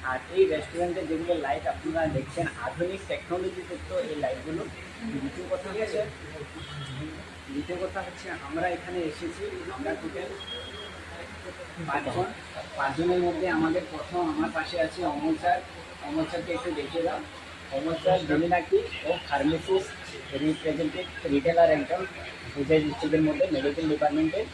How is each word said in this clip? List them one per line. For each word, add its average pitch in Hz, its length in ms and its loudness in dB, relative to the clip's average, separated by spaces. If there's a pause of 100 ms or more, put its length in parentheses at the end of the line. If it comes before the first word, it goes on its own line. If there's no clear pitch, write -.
আর 131 160 -2 (160)
এই 190 100 10
রেস্টুরেন্টে 170 640 0
যেগুলো 165 260 0
লাইট 156 340 0
আপনারা 160 400 0
দেখছেন, 143 400 0 (140)
আধুনিক 180 460 -2
টেকনোলজিযুক্ত 180 880 -4
এই 165 220 0
লাইটগুলো। 147 500 -2 (380)
দ্বিতীয় 180 480 -6
কথা 185 180 -4
হচ্ছে, 202 360 0 (1500)
দ্বিতীয় 147 260 -4
কথা 185 240 -4
হচ্ছে 180 300 -10
আমরা 165 360 -2
এখানে 175 320 -4
এসেছি, 175 640 -4 (120)
আমরা 156 220 -4
টোটাল - 320 -6 (1600)
পাঁচজন। - 380 0 (520)
পাঁচজনের 156 420 4
মধ্যে 175 300 2
আমাদের 160 320 4 (100)
প্রথম, 165 380 -2
আমার 151 240 2
পাশে - 280 0
আছে - 240 0
অমল 294 300 2
স্যার। 175 260 4 (420)
অমল 156 260 0
স্যারকে 170 240 -2
একটু 170 180 -2
দেখিয়ে 151 320 -2
দাও। 175 160 0 (520)
অমল 151 220 0
স্যার 180 340 4
যিনি 160 200 4
নাকি 175 300 4
ও 302 360 0 (160)
ফার্মাসিস্ট, 160 600 4 (440)
রিপ্রেজেন্টেটিভ 156 1000 0
রিটেলার 165 400 8
একজন 156 340 2 (520)
হোজাই 147 240 6
ডিস্ট্রিক্টের 151 400 2
মধ্যে 147 300 6
মেডিকেল 143 380 2
ডিপার্টমেন্টে। 156 640 4